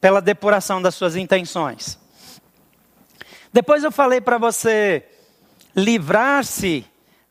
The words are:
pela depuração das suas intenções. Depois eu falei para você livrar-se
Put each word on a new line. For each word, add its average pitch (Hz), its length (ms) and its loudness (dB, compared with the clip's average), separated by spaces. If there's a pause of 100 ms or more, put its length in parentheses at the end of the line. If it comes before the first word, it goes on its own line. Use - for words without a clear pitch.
pela 196 220 4
depuração 196 580 0
das 180 140 0
suas 170 220 -4
intenções. 175 800 -4 (1500)
Depois 285 300 2
eu 302 80 -2
falei 254 300 2
para 240 180 0
você 214 680 0 (680)
livrar-se 202 1120 0 (440)